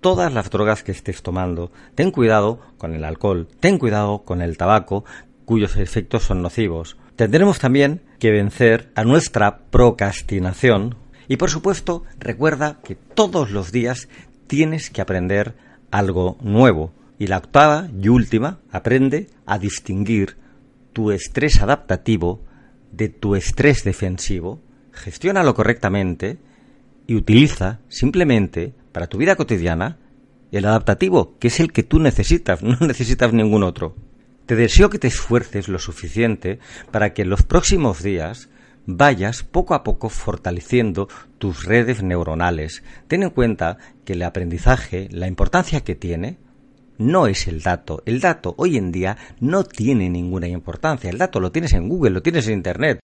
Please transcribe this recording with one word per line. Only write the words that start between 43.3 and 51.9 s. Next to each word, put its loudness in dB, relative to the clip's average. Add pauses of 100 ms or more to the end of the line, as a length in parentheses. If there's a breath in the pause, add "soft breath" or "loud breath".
cuenta -2 (280 loud breath)
que -8
el -6
aprendizaje, -2
la -6
importancia 0
que -6
tiene, -8 (580)
no 2
es -2
el -6
dato. -4
El -4
dato -2
hoy 0
en -4
día -4 (220 loud breath)
no 0
tiene -2
ninguna -4
importancia. -6
El -8
dato -2
lo -2
tienes -2
en 0
Google, 0